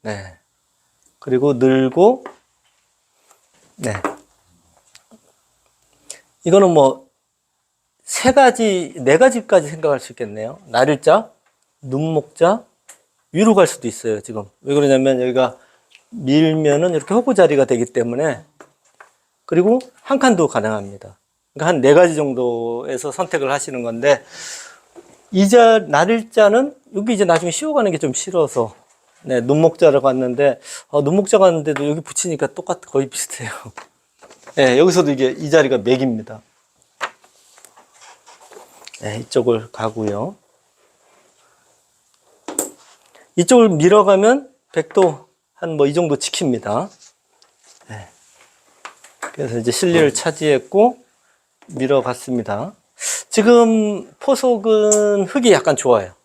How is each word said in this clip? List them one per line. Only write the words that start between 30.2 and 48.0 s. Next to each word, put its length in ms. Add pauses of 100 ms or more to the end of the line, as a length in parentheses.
어, 120
눈목자 360
갔는데도 520
여기 120
붙이니까 460
똑같-, 340
거의 280
비슷해요. 400 (540)
<laughs> 520
네, 220
여기서도 340
이게 200
이 180
자리가 300
맥입니다. 640 (2500)
네, 180
이쪽을 520
가고요. 640 (3000)
이쪽을 320
밀어가면 840 (200)
백도 580 (300)
한 160
뭐 80
이 80
정도 220
지킵니다. 720 (1000)
네. 200 (1300)